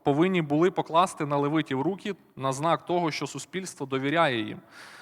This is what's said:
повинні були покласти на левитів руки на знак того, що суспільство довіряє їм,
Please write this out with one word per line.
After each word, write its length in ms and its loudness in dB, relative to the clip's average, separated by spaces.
повинні 400 2
були 280 2
покласти 560 0
на 100 0
левитів 440 0
руки 340 -4
на 160 -2
знак 320 0
того, 260 0
що 160 -6
суспільство 600 -10
довіряє 540 0
їм, 200 -8